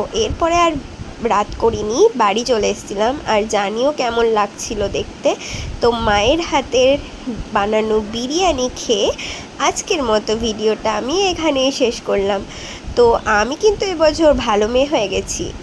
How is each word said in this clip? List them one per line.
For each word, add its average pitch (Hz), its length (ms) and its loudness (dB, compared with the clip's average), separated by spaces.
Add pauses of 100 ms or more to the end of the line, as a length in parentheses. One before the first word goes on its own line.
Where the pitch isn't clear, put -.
(140)
এরপরে 269 420 0
আর 339 180 4 (500)
রাত 208 260 0 (100)
করিনি, 220 400 0 (160)
বাড়ি 220 280 2
চলে 220 260 2
এসেছিলাম। 208 440 -2 (140)
আর 214 200 2
জানিও 214 440 0
কেমন 233 340 0
লাগছিল 208 640 -2
দেখতে। - 420 -4 (500)
তো 240 120 2
মায়ের 226 500 2
হাতের 269 560 2 (560)
বানানো 214 460 2
বিরিয়ানি 254 680 0 (100)
খেয়ে 226 320 0 (500)
আজকের 320 440 -2
মতো 214 320 0
ভিডিওটা 214 560 0
আমি 220 240 -2 (120)
এখানেই 294 440 2
শেষ 240 300 0
করলাম। 202 400 0 (540)
তো 240 100 6 (200)
আমি 220 300 2
কিন্তু 415 300 2
এবছর 320 480 4
ভালো 226 340 0
মেয়ে 254 200 2
হয়ে 269 200 0
গেছি। 190 380 -4 (160)